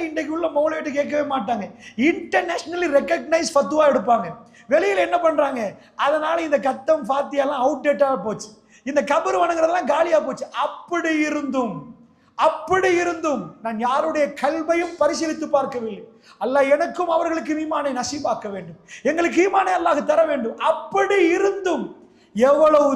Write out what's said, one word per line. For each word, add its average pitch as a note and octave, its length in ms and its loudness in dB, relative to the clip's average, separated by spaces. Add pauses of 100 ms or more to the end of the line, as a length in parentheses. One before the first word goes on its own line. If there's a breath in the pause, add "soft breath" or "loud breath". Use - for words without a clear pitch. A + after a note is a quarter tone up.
இன்றைக்கு D#4 260 -6
உள்ள E4 140 -2
மௌலையிட்ட D4+ 440 -2
கேட்கவே C#4+ 380 -2
மாட்டாங்க. A3+ 380 -4 (400 loud breath)
இன்டர்நேஷனலி F4 880 -2
ரெகக்னைஸ் D#4 580 0
ஃபத்வா D4+ 300 2
எடுப்பாங்க. A#3+ 420 2 (420 soft breath)
வெளியில F4 380 2
என்ன F4 120 2
பண்றாங்க? D4 420 2 (340 soft breath)
அதனால D#4 460 0
இந்த D4 180 2
கத்தம் C#4 480 0
ஃபாத்தியாலாம் C#4 560 0
அவுடேட்டா C#4+ 460 2 (140)
போச்சு, G#3+ 280 -8 (340 soft breath)
இந்த C#4+ 180 0
கபர் E4 380 0
வணங்குறதெல்லாம் E4 520 0
காலியா D#4+ 260 2
போச்சு. C#4+ 260 -4 (200)
அப்படி E4 540 -4
இருந்தும், C#4 560 -2 (600 soft breath)
அப்படி F4+ 580 2
இருந்தும் E4 460 -2 (200)
நான் A3+ 180 -6
யாருடைய D4 540 0
கல்வையும் E4 640 -2
பரிசீலித்து D#4 520 -2
பார்க்கவில்லை. B3 540 -2 (380 soft breath)
அல்லாஹ் C4+ 280 2
எனக்கும் E4+ 460 0
அவர்களுக்கும் D#4+ 460 -2
ஈமானை D4 320 -4
நசீபாக்க B3 560 -6
வேண்டும், F3+ 300 -12 (240 loud breath)
எங்களுக்கு D#4+ 380 0
ஈமானை F#4+ 340 2
அல்லாஹ் E4+ 300 2
தர D4+ 200 4
வேண்டும். A#3+ 300 -2 (140)
அப்படி G4 480 0 (120)
இருந்தும் F#4 540 0 (520 soft breath)
எவ்வளவு D4 600 6